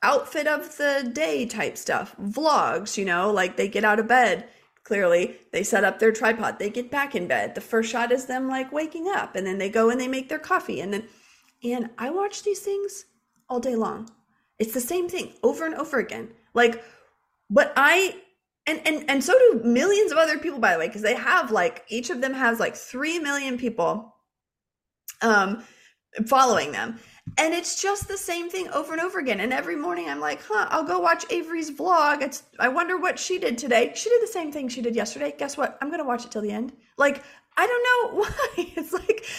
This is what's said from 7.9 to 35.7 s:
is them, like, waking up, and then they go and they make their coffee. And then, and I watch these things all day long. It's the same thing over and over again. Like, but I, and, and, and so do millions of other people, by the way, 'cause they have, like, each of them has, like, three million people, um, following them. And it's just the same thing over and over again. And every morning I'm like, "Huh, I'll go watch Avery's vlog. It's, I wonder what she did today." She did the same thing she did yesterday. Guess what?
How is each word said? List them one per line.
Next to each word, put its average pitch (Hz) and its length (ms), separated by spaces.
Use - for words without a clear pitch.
is 254 160
them, 262 200
like, 262 240
waking 320 380
up, - 260
and 190 120
then 190 100
they 190 100
go 226 220
and 247 100
they 254 80
make 262 220
their 311 80
coffee. 330 420
And 185 140
then, 214 140
and 240 340
I 247 140
watch 403 320
these 403 160
things 403 460
all 247 100
day 247 160
long. 220 320
It's 226 160
the 254 60
same 349 280
thing 311 320
over 285 240
and 320 80
over 254 240
again. - 340
Like, 226 300
but 233 260
I, 330 460
and, 320 180
and, 311 240
and 277 140
so 359 100
do 480 300
millions 339 480
of 294 80
other 311 180
people, 302 220
by 208 140
the 165 60
way, 165 100
'cause 208 120
they 214 140
have, 254 340
like, 180 400
each 240 220
of 247 100
them 269 140
has, 233 240
like, 180 160
three 302 420
million 285 400
people, 220 560
um, 208 400
following 226 440
them. 226 280
And 320 160
it's 349 280
just 403 260
the 392 100
same 339 320
thing 370 200
over 302 240
and 320 80
over 370 180
again. 247 200
And 220 120
every 285 240
morning 339 320
I'm 294 120
like, - 240
"Huh, 415 260
I'll 320 140
go 349 160
watch 339 320
Avery's 330 400
vlog. 302 500
It's, 269 220
I 240 100
wonder 339 280
what 349 200
she 370 220
did 285 180
today." 254 380
She - 140
did 480 120
the 427 60
same 330 240
thing 285 180
she 233 120
did 233 140
yesterday. 269 420
Guess 277 200
what? - 240